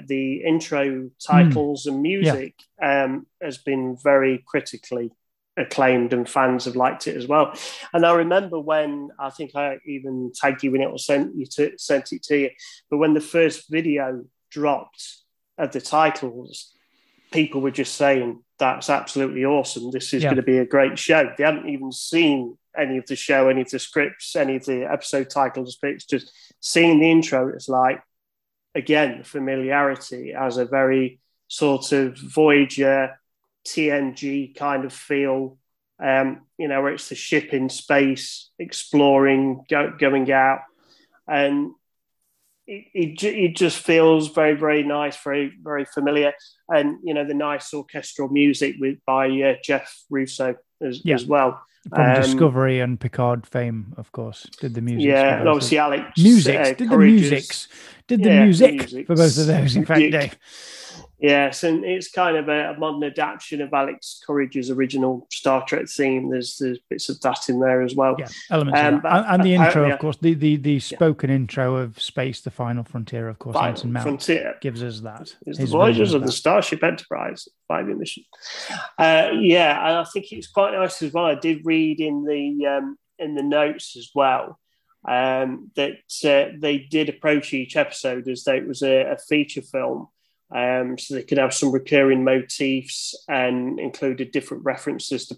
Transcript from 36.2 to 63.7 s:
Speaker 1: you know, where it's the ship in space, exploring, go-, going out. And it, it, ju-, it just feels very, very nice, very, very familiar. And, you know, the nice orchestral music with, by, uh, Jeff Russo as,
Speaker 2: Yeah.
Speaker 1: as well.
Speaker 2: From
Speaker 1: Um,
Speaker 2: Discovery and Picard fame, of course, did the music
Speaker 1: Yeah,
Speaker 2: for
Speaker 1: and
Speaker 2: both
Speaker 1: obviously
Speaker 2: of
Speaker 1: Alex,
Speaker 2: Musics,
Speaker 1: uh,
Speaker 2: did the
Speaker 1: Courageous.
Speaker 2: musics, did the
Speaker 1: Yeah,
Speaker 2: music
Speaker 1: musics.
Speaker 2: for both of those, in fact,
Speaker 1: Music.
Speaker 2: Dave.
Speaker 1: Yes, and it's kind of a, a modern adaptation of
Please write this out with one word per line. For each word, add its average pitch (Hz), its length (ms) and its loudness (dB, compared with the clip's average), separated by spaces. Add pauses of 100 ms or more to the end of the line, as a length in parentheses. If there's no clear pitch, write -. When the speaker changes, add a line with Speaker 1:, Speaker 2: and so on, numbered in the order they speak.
Speaker 1:
you 160 100 -4
know, 139 120 -2
where 139 120 -2
it's - 160 -12
the 127 80 -12
ship - 360 -4
in 131 160 -2
space, - 840 -2 (100)
exploring, 135 1080 2
go-, 147 300 -2
going 135 320 2
out. 135 300 4 (680)
And 143 460 0 (960)
it, 208 180 -16 (100)
it, 160 240 -4
ju-, 202 100 -2
it 185 280 0
just 175 220 0
feels 160 500 4
very, 151 260 2
very 151 280 0
nice, 147 400 -2
very, 143 300 -4 (100)
very 147 220 -6
familiar. 143 480 0 (360)
And, 147 360 0
you 165 80 -4
know, 147 140 -2
the 147 80 -6
nice 147 400 -6
orchestral 143 560 -10
music 143 500 2
with, 139 260 -4
by, 135 220 2
uh, 135 340 2
Jeff - 460 -6
Russo 131 480 -4 (240)
as, 127 240 -8
Speaker 2:
Yeah. 160 100 2
Speaker 1:
as 123 120 -4
well. 135 340 2 (300)
Speaker 2:
From - 100 0
Speaker 1:
Um, 127 220 6
Speaker 2:
Discovery 131 580 4
and 123 180 -2
Picard 120 480 -2
fame, 113 520 -6
of 110 140 -16
course, 110 320 -12 (140)
did 131 140 -8
the 113 80 -6
music 120 260 0
Speaker 1:
Yeah, 135 160 4
Speaker 2:
for 135 140 4
Speaker 1:
and - 80 -2
Speaker 2:
both 156 120 6
Speaker 1:
obviously 135 220 0
Speaker 2:
of 147 60 2
Speaker 1:
Alex, 147 380 0
Speaker 2:
Musics, 165 460 8
Speaker 1:
uh, 131 40 0
Speaker 2:
did 131 60 -6
the 247 80 -2
Speaker 1:
Courageous. 208 440 8
Speaker 2:
musics, - 380 -4 (380)
did 226 160 2
the 220 80 6
Speaker 1:
Yeah, 202 140 8
Speaker 2:
music 190 280 8
Speaker 1:
musics. 131 340 -6
Speaker 2:
for 170 100 2
both 156 220 6
of 156 80 2
those, 143 300 2
in 156 80 2
fact, 160 160 4
Speaker 1:
Music. 151 200 4
Speaker 2:
Dave. 139 180 -6 (800)
Speaker 1:
Yes, 143 440 2
and 170 220 0
it's 185 240 -4
kind 175 260 0
of 151 120 -2
a, 151 240 -2
a 147 60 -12
modern 151 240 -4
adaptation 143 600 -6
of 131 100 -8